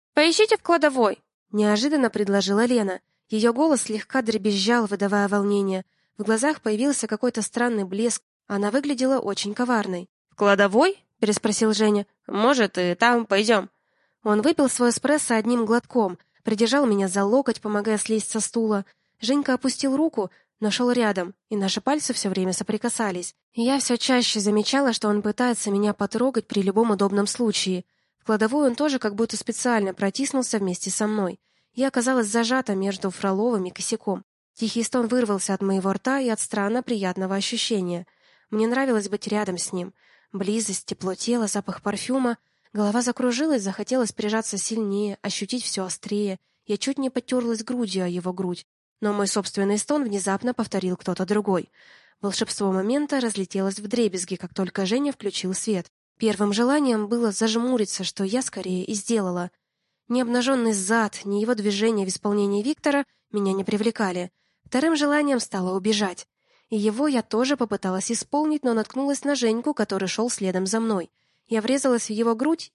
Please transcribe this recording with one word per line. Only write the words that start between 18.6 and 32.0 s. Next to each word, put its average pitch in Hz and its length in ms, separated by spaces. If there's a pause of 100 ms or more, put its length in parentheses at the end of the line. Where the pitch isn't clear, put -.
Женька 269 320
опустил 262 420
руку, 294 340 (300)
но 214 120
шел 247 200
рядом, 202 440 (140)
и 220 60
наши 196 240
пальцы 285 340
все - 160
время 185 240
соприкасались. 208 840 (180)
И 233 80
я 269 180
все 247 180
чаще 247 420
замечала, 214 540
что 220 140
он 208 140
пытается 214 500
меня 202 220
потрогать 226 540
при 202 140
любом 208 300
удобном 202 360
случае. 190 580 (320)
В - 80
кладовую 220 420
он 240 80
тоже 285 240
как 208 160
будто 220 220
специально 220 560
протиснулся 240 640
вместе 185 300
со 214 180
мной. 196 320 (340)
Я 262 140
оказалась 247 400